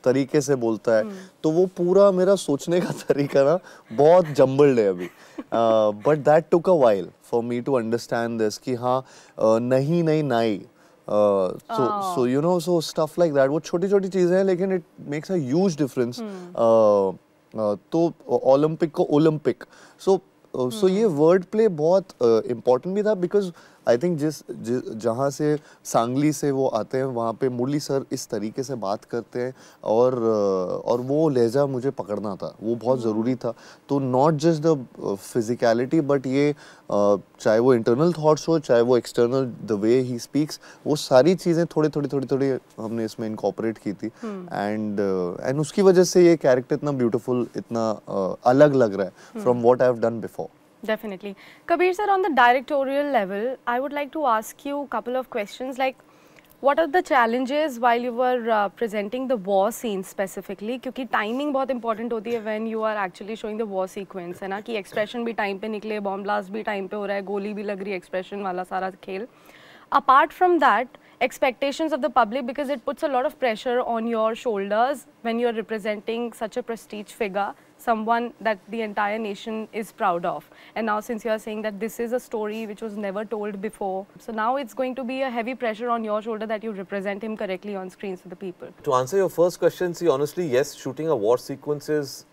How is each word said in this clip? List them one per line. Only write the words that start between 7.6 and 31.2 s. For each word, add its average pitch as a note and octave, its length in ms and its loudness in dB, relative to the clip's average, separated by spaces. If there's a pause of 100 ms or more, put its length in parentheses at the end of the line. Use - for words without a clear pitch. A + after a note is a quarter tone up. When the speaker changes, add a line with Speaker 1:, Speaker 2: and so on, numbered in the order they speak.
Speaker 1:
to C3+ 160 2
understand A#2 600 -2
this G#2+ 160 0
कि B2 180 -4
हाँ, B2 300 -2 (340)
अ, A2 200 4
नहीं, C3+ 440 2
नहीं, D#3 200 2
नाई। A2+ 420 0 (440)
अ, G2+ 380 4
so, - 240 -10
Speaker 2:
हाँ। G3 460 -2
Speaker 1:
so, C3 60 2
you C3 180 2
know, F3 180 2
so E3 100 -6
stuff D#3+ 400 -2
like E3+ 240 2
that, C3+ 140 4
वो D3 120 0
छोटी-छोटी F#3+ 480 0
चीज़ें F3+ 300 2
हैं, G3 60 4
लेकिन F#3+ 360 0
it - 340 -12
makes - 180 -6
a C#3+ 220 -2
huge E3+ 280 2
difference। B2 380 -2
Speaker 2:
हम्म। F#3+ 300 -12
Speaker 1:
अ, G#2+ 680 4 (440)
अ, G#2 160 0 (160)
तो E3 220 0 (160)
ओलंपिक D3 640 2
को F3+ 120 -2
ओलंपिक। D3+ 600 2 (420)
So, F#3+ 140 4 (360)
अ, B2+ 260 -2
so F#3+ 80 4
ये G3 140 2
Speaker 2:
हम्म। F#3 120 2
Speaker 1:
वर्ड E3 280 4
प्ले A3 240 2
बहुत, F3 440 2
अ, - 140 -2
इंपॉर्टेंट A#2+ 680 2
भी G#3 80 0
था, G#3+ 120 2
because F#3 360 0 (380)
I A#2 80 6
think E3+ 180 0
जिस, D3 240 -4 (120)
जि-, A#2 440 -6
जहाँ A#2 340 -2
से, D3+ 300 -2 (240)
सांगली C3 480 0
से C#3+ 200 -2
वो C3+ 160 0
आते A#2 300 -2
हैं, C3 80 0
वहाँ A#2 280 -4
पे C3 160 -2
मुरली B2+ 300 -2
सर C#3 320 -4
इस C3 160 -8
तरीके A2 360 -6
से C3+ 120 -6
बात G2+ 300 -6
करते A#2+ 340 -8
हैं B2+ 140 -6 (300)
और, A#2+ 300 4
अ, G2+ 760 0
और A#2+ 120 2
वो D3 280 2